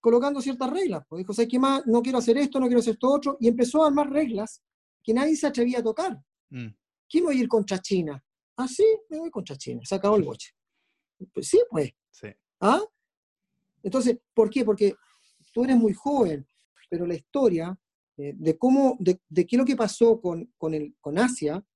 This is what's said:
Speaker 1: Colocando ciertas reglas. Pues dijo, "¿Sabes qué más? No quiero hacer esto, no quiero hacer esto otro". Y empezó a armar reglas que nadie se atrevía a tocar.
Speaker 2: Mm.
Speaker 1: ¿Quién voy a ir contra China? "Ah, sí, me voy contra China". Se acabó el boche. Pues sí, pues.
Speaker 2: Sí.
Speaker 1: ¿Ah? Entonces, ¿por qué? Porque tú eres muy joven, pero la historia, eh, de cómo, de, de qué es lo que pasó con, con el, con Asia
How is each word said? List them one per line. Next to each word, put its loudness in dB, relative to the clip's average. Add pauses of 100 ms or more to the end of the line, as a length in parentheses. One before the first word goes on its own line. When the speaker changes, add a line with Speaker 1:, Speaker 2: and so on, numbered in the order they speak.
Speaker 1:
Colocando 2
ciertas -4
reglas. -4
Pues -12
dijo, -8
"¿Sabes 0
qué -2
más? 0
No 2
quiero -2
hacer 2
esto, -2
no 2
quiero 4
hacer 0
esto 0
otro". 0
Y 4
empezó 2
a 6
armar 0
reglas -4 (400)
que -2
nadie 2
se -2
atrevía 0
a -4
tocar. -4 (300)
Speaker 2:
Mm. -12 (400)
Speaker 1:
¿Quién 2
voy 0
a 2
ir 0
contra 0
China? -4 (340)
"Ah, -6
sí, 0 (240)
me -10
voy -8
contra -10
China". -10
Se -6
acabó 2
el 2
boche. -12 (840)
Pues -8
sí, 4
pues. -4 (200)
Speaker 2:
Sí. -18 (320)
Speaker 1:
¿Ah? 2 (1000)
Entonces, 0 (160)
¿por 4
qué? -2
Porque 0 (580)
tú 0
eres 4
muy 4
joven, -2 (440)
pero -4
la -4
historia, -2 (380)
eh, -10
de -2
cómo, 4
de, 0
de 0
qué 0
es 4
lo 4
que 0
pasó 2
con, -6
con -4
el, -8
con -6
Asia -2 (120)